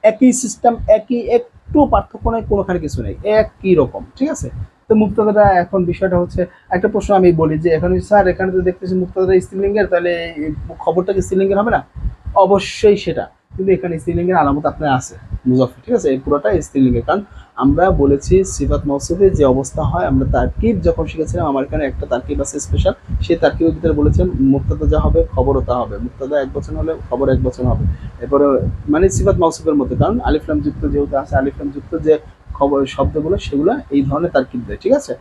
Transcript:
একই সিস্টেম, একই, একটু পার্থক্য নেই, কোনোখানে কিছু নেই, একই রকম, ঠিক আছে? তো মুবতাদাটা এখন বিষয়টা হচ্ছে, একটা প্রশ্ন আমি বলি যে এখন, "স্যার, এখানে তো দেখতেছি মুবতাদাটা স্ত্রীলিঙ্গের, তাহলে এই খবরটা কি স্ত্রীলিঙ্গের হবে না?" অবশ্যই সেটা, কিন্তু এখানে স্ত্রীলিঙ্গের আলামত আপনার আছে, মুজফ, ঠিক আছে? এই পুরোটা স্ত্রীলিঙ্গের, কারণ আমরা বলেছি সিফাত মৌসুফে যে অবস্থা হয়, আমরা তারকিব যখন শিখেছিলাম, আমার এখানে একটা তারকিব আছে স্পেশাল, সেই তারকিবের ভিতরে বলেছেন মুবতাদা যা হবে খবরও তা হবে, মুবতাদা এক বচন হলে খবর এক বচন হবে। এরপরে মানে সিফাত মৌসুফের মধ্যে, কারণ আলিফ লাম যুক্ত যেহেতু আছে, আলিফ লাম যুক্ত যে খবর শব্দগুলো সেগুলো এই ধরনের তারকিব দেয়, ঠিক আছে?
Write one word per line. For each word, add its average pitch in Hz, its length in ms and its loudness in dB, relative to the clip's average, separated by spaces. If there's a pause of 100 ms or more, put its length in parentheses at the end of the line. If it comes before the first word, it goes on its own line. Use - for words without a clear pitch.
একই 226 300 4
সিস্টেম, 233 440 -2 (120)
একই, 214 400 0
একটু 240 580 2
পার্থক্য - 440 -2
নেই, 226 180 -4
কোনোখানে 185 320 -2
কিছু 143 220 -6
নেই, 208 380 0
একই 190 340 0
রকম, - 300 0 (100)
ঠিক 285 160 -2
আছে? 135 200 -8 (340)
তো 220 100 2
মুবতাদাটা 208 680 4
এখন 180 240 -2
বিষয়টা 180 340 0
হচ্ছে, 175 280 -2 (240)
একটা 185 180 0
প্রশ্ন 208 260 0
আমি 185 180 6
বলি 156 260 0
যে 165 120 0
এখন, 175 300 0
"স্যার, 196 280 2
এখানে 185 240 -2
তো 185 80 0
দেখতেছি 185 340 -4
মুবতাদাটা 185 460 2
স্ত্রীলিঙ্গের, 196 460 -2
তাহলে 170 500 -2
এই 151 180 -6 (240)
খবরটা 180 340 -2
কি 190 100 0
স্ত্রীলিঙ্গের 196 380 0
হবে 226 100 0
না?" - 140 0 (500)
অবশ্যই 196 600 4
সেটা, 120 340 -6 (220)
কিন্তু 190 200 0
এখানে 175 260 -2
স্ত্রীলিঙ্গের 170 380 -2
আলামত 147 300 2
আপনার 143 280 0
আছে, - 200 -4 (320)
মুজফ, 127 240 4 (120)
ঠিক 247 120 -2
আছে? 180 160 2
এই 131 80 0
পুরোটা 147 440 0
স্ত্রীলিঙ্গের, 123 440 0
কারণ 190 160 0 (340)
আমরা 143 340 2
বলেছি 147 540 2
সিফাত 143 420 -4
মৌসুফে 170 440 0
যে 147 140 2
অবস্থা 135 380 0
হয়, 170 240 -2
আমরা 135 260 0
তারকিব 165 480 0
যখন 165 260 0
শিখেছিলাম, 160 400 -4
আমার 139 180 -2
এখানে 151 220 -4
একটা - 200 -6
তারকিব 135 340 -4
আছে 143 200 -6
স্পেশাল, - 340 0 (260)
সেই 170 160 0
তারকিবের 165 380 2
ভিতরে 160 180 0
বলেছেন 147 380 2 (100)
মুবতাদা 139 460 0
যা 151 140 2
হবে 156 320 2
খবরও 135 280 0
তা 120 140 -2
হবে, 107 240 -4
মুবতাদা 135 420 -4
এক 135 120 -6
বচন 151 240 -8
হলে 156 180 -4 (160)
খবর 127 180 0
এক 131 140 2
বচন 127 240 -2
হবে। - 180 0 (360)
এরপরে 139 480 2 (200)
মানে 170 200 4
সিফাত 185 300 2
মৌসুফের 160 360 0
মধ্যে, 131 220 0
কারণ 185 240 0
আলিফ 143 260 -2
লাম 151 140 -2
যুক্ত 147 280 -4
যেহেতু 143 280 -2
আছে, 139 200 -4
আলিফ 135 220 -2
লাম 143 120 -6
যুক্ত 147 280 -10
যে 151 200 2 (360)
খবর 139 320 0
শব্দগুলো 151 520 -2
সেগুলো 151 340 0 (180)
এই 139 120 2
ধরনের 147 280 -2
তারকিব 127 360 -2
দেয়, - 140 -10
ঠিক 220 120 0
আছে? 277 280 -2